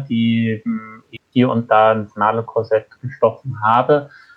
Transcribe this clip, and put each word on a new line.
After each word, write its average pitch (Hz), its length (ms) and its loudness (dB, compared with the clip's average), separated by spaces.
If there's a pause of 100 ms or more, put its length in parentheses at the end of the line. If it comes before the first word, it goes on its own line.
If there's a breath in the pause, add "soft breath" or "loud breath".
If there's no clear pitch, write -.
die, 113 540 -2
hm, 110 400 -10 (260)
hier 123 200 2
und 117 200 -4
da 110 220 4
ein 107 240 -4
Nadelkorsett 110 720 -2 (140)
gestochen 113 640 -4
habe, 131 460 0 (280 loud breath)